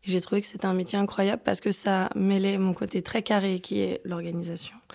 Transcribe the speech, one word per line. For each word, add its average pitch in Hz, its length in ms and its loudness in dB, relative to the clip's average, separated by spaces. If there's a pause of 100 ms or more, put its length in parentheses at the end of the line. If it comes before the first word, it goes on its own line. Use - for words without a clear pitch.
Et 190 80 -2
j'ai 180 80 2
trouvé 202 200 0
que 202 60 -8
c'était 202 200 -6
un 190 80 2
métier 185 220 0
incroyable 202 480 2
parce 196 160 2
que 208 120 0
ça 190 420 2
mêlait 196 420 2
mon 190 160 2
côté 185 300 -2
très 220 200 -2
carré, 196 360 2
qui 202 220 -4
est 185 240 -2
l'organisation, 170 720 -6 (180)